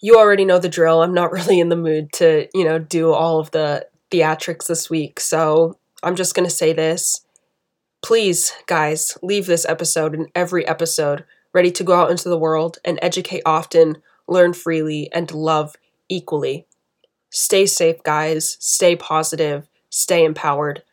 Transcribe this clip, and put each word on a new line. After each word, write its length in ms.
You 160
already 300
know 120
the 100
drill. 340
I'm 100
not 200
<laughs> 0
really 280
in 80
the 80
mood 380
to, 400
you 100
know, 140
do 340
all 260
of 120
the 360
theatrics 560
this 220
week, 320
so 580
I'm 140
just 180
gonna 140
say 240
this. 540
Please, 540
guys, 560
leave 240
this 220
episode 480
and 200
every 320
episode 600
ready 200
to 120
go 100
out 160
into 200
the 80
world 480
and 160
educate 420
often, 540
learn 280
freely, 580
and 180
love 460
equally. 580
Stay 380
safe, 360
guys. 580
Stay 360
positive. 720
Stay 340
empowered. 580